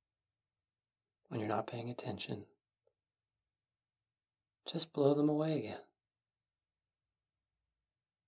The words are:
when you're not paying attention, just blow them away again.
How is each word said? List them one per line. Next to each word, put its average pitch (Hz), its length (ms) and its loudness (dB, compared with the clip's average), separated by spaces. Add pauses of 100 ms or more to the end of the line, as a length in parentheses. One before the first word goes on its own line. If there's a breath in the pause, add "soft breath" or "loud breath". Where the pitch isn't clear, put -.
(1300)
when 120 120 -4
you're 107 80 -2
not 104 180 0
paying 117 220 -6
attention, 104 560 -6 (2250)
just - 260 -4
blow 143 220 6
them 147 160 4
away 151 280 2
again. 107 220 -6 (2500)